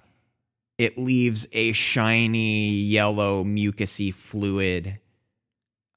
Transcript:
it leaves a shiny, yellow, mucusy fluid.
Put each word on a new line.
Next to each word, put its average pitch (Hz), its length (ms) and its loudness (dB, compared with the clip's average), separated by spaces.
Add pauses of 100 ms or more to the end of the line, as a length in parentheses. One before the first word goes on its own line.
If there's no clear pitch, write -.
(760)
it 117 220 -2
leaves 123 540 0
a 113 200 0
shiny, 110 1000 2
yellow, 104 720 2
mucusy 104 680 -2
fluid. 98 840 -2 (1000)